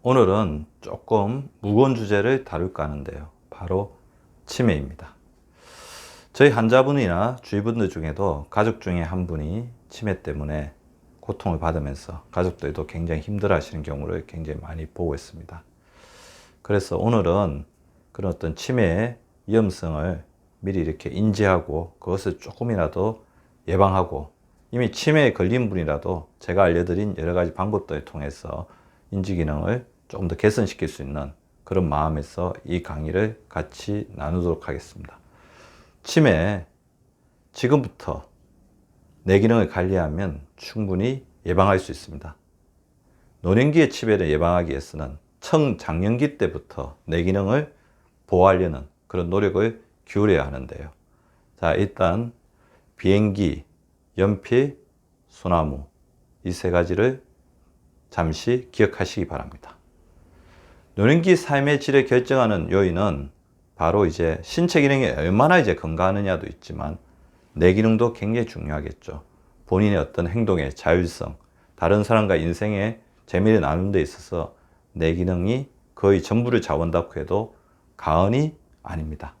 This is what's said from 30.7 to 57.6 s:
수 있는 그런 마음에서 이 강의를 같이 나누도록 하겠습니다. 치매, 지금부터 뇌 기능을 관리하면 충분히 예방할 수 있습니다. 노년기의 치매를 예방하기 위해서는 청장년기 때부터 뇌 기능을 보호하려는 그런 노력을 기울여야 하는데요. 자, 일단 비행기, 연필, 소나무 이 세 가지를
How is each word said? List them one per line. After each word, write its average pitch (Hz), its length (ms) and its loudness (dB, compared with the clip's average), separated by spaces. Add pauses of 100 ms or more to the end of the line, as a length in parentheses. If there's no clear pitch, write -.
수 - 120 -14
있는 69 300 -8 (320)
그런 92 240 0
마음에서 76 640 -2 (140)
이 85 180 -4
강의를 82 640 -4
같이 - 640 -8
나누도록 85 560 -2
하겠습니다. - 500 -14 (840)
치매, 98 640 2 (880)
지금부터 120 760 -2 (960)
뇌 98 160 6
기능을 113 300 4
관리하면 87 720 -2 (160)
충분히 107 680 -4 (200)
예방할 92 340 4
수 - 120 -8
있습니다. 78 440 -14 (1080)
노년기의 147 480 4
치매를 98 400 0
예방하기 85 420 2
위해서는 69 460 -8 (220)
청장년기 123 1000 0
때부터 - 680 -6
뇌 82 180 -2
기능을 98 500 0 (540)
보호하려는 90 600 4 (200)
그런 87 220 -4
노력을 101 520 0 (240)
기울여야 98 400 2
하는데요. 69 440 -10 (720)
자, 80 140 2
일단 101 580 -2 (640)
비행기, 98 680 2 (540)
연필, 120 600 0 (500)
소나무 78 600 -2 (580)
이 92 60 -4
세 90 200 -4
가지를 104 500 2 (880)